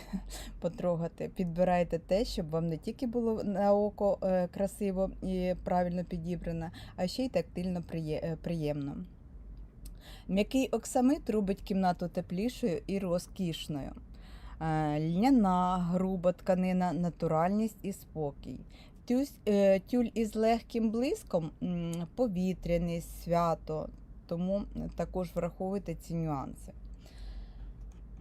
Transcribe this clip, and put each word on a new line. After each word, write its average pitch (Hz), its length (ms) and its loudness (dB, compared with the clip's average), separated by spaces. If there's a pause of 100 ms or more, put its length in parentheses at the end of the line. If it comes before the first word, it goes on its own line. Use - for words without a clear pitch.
(280)
<laughs> - 320 -12
потрогати. 170 760 -2
Підбирайте 175 640 4
те, 196 260 2
щоб 175 240 -4
вам 165 200 0
не 160 80 0
тільки 233 300 -4
було 226 360 0
на 202 300 6
око, 202 500 4
е, 185 240 4
красиво 190 640 0 (140)
і 180 300 2 (100)
правильно 180 400 2
підібрано, 165 640 -4 (260)
а 185 120 0
ще - 180 -2
й 254 40 -2
тактильно 180 520 -2
приє-, 156 420 -4
е, 165 180 -2
приємно. 147 540 -2 (1300)
М'який 208 400 2
оксамит 254 600 2
робить 202 320 0
кімнату 185 460 2
теплішою 185 800 -2
і 196 120 0
розкішною. 170 920 -2 (680)
Е, 156 380 2
льняна, 185 800 4
груба 180 540 2
тканина, 185 600 2
натуральність 175 880 0
і 196 120 -4
спокій. - 680 -8 (480)
Тюсь-, 262 400 0
е, 196 320 8
тюль 240 340 2
із 214 220 0
легким 226 560 2
блиском, 226 600 0 (120)
м, 170 520 -2
повітряність, 175 1080 0
свято, 165 680 2 (380)
тому 185 340 0 (340)
також 170 400 -4
враховуйте 175 600 -4
ці - 180 -10
нюанси. 156 580 -4 (1500)